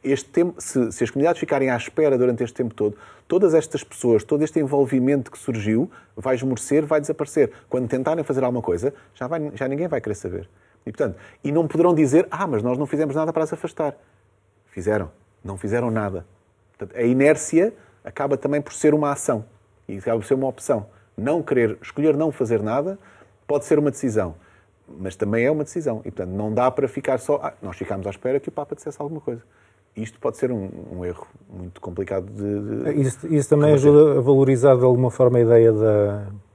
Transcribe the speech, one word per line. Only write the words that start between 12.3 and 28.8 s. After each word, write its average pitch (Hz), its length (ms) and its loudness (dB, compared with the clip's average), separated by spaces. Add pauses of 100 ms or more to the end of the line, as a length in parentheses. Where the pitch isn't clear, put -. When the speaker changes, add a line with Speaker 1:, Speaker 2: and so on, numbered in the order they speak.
Speaker 1:
"Ah, 185 160 -6
mas 120 160 -2
nós 123 160 -2
não 147 80 -4
fizemos 147 280 -4
nada 156 180 -2
para 160 100 0
as 156 100 -4
afastar." 160 440 -6 (680)
Fizeram. 98 440 -4 (340)
Não 98 120 -12
fizeram 117 340 -4
nada. 101 340 -6 (520)
Portanto, 95 220 -14
a 123 40 -2
inércia 147 720 2 (300)
acaba 143 320 -4
também 143 240 -2
por - 120 -16
ser 151 220 2
uma 147 180 0
ação. 123 320 -4 (440)
E 98 100 -10
acaba 117 200 -2
por 107 80 -6
ser - 80 2
uma 131 120 -2
opção. 123 400 -4 (300)
Não 143 260 -2
querer, 117 400 0
escolher 147 340 0
não 156 160 0
fazer 113 300 -2
nada 143 360 -4 (480)
pode 143 180 -2
ser 156 140 2
uma 147 120 2
decisão. 107 440 -4 (640)
Mas 92 180 -10
também 110 280 -2
é 135 60 2
uma 151 140 -2
decisão. 143 400 -6
E, - 60 -10
portanto, 92 200 -8
não 104 240 -6
dá 123 160 2
para 131 180 -2
ficar 135 300 -4
só, 147 240 -2
"Ah, 156 180 -6
nós 95 160 -12
ficámos 98 300 -8
à 98 40 -4
espera 127 300 -4
que - 80 -12
o - 40 -12
Papa 147 220 -10
dissesse - 280 -14